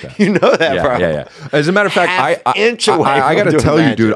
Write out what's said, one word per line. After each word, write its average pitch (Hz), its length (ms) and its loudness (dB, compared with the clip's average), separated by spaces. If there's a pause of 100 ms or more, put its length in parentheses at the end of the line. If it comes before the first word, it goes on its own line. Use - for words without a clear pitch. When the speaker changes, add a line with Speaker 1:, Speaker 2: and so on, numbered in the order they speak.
Speaker 1:
that. 67 180 -10
Speaker 2:
<laughs> - 0 -
You 208 140 2
know 202 240 2
that, 160 180 0
Speaker 1:
Yeah, 175 80 -2
Speaker 2:
bro. 127 140 0
Speaker 1:
yeah, 87 160 0
yeah. 73 140 -6 (260)
As 151 160 0
a - 20 0
matter 202 160 0
of - 60 -6
fact, 175 180 0
Speaker 2:
Half 170 340 -2
Speaker 1:
I, 123 60 0
I, 185 160 -2
Speaker 2:
inch 233 220 -4
Speaker 1:
I, 190 60 2
Speaker 2:
away 143 140 0
Speaker 1:
I, 135 100 0
I 131 100 0
Speaker 2:
from 160 80 0
Speaker 1:
gotta 185 140 0
Speaker 2:
doing 151 120 2
Speaker 1:
tell 151 140 2
you, 160 80 4
Speaker 2:
magic. 113 120 0
Speaker 1:
dude, 107 180 2